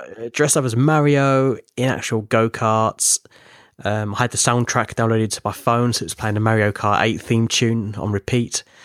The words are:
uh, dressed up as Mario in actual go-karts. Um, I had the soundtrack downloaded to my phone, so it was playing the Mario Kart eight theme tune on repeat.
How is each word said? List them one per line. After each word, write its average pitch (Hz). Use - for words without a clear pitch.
uh, 113
dressed 147
up 139
as 117
Mario 139
in 127
actual 113
go-karts. 110
Um, 104
I -
had 123
the -
soundtrack 120
downloaded 113
to -
my 104
phone, 120
so -
it -
was -
playing 110
the 107
Mario 107
Kart 104
eight 110
theme 113
tune 113
on 107
repeat. 120